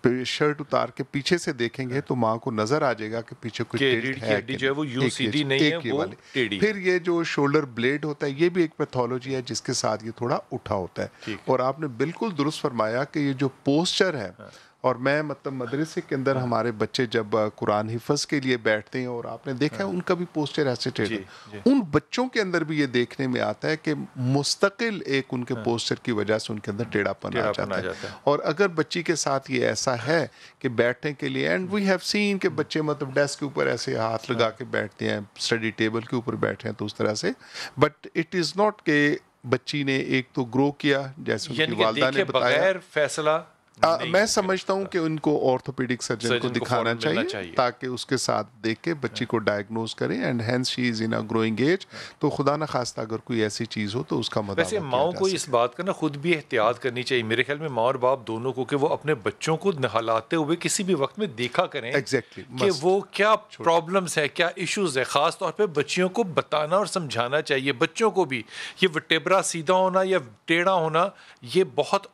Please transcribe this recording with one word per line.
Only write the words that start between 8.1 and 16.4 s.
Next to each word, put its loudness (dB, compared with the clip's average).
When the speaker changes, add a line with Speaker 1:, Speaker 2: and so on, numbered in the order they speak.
Speaker 1:
है, -4
ये 6
भी 2
एक -2
पैथोलॉजी -2
है -2
जिसके -6
साथ 0
ये -8
थोड़ा -2
उठा -4
होता -4
है। -4
Speaker 2:
ठीक -8
है। 0
Speaker 1:
और 2
आपने -2
बिल्कुल -4
दुरुस्त -2
फरमाया 0
कि -2
ये 0
जो 0
पोस्चर 2
है, -6
Speaker 2:
हाँ। -18
Speaker 1:
और 2
मैं, 2
मतलब, -8
मदरसे -4
के -4
अंदर 2
Speaker 2:
हाँ। 0